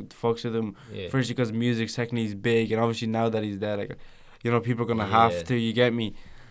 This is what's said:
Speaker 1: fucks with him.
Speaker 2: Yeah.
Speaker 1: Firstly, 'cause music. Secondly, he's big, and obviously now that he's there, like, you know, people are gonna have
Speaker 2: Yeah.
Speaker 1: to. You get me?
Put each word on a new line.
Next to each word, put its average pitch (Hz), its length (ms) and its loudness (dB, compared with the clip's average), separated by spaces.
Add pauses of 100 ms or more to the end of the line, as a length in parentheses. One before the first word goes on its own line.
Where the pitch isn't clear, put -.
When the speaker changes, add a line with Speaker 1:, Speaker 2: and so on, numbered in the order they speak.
Speaker 1:
fucks 117 360 -2
with 113 120 -4
him. 107 180 -4 (180)
Speaker 2:
Yeah. 98 160 -10
Speaker 1:
Firstly, 123 280 0
'cause 120 160 0
music. 113 380 2
Secondly, 117 340 -2
he's 104 100 -4
big, 113 380 2
and 110 80 2
obviously 117 260 0
now 113 220 2
that 110 160 -2
he's 101 160 -4
there, 104 160 -2
like, 101 200 -6 (460)
you 120 80 0
know, 117 100 2
people 120 240 0
are 107 40 -8
gonna 110 180 0
have 113 260 6
Speaker 2:
Yeah. 87 100 -2
Speaker 1:
to. 101 140 -2
You 113 160 0
get 120 220 4
me? 117 200 -2 (360)